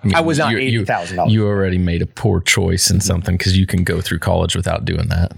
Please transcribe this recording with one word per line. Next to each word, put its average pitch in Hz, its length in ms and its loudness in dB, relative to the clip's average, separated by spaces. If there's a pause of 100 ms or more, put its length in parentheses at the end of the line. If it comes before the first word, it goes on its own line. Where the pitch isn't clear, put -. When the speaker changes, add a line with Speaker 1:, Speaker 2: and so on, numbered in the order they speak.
Speaker 1:
I - 40 -2
mean, 95 80 2
Speaker 2:
I 165 60 4
was 165 160 0
not 147 140 2
Speaker 1:
you, 110 60 0
you, 131 60 -2
Speaker 2:
eighty 117 220 0
thousand 92 320 -4
dollars. 87 160 4
Speaker 1:
you 110 140 4
already 98 300 0
made 87 240 0
a 87 60 0
poor 92 340 0
choice 90 500 0
in - 80 2
something 90 380 -2
'cause 92 180 0
you 95 100 4
can 90 180 0
go 85 180 -2
through 85 180 -6
college 87 360 0
without 87 300 -4
doing - 240 -2
that. 85 280 0